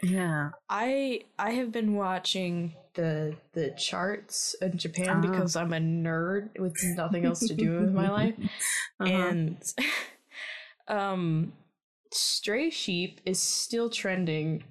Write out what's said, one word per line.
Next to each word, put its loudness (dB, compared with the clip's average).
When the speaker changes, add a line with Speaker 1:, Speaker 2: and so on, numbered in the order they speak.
Speaker 1:
Yeah. 2
Speaker 2:
I, 0
I 0
have 0
been 2
watching 0
the, 0
the 0
charts -4
in 0
Japan 0
Speaker 1:
Ah. 6
Speaker 2:
because 2
I'm 0
a 0
nerd 0
with -2
nothing 0
else 2
to -2
do 2
with 4
my 4
life. 2
Speaker 1:
<laughs> -4
Uh-huh. 2
Speaker 2:
And, 2
<laughs> -14
um, 0
Stray 0
Sheep -2
is 0
still 0
trending 0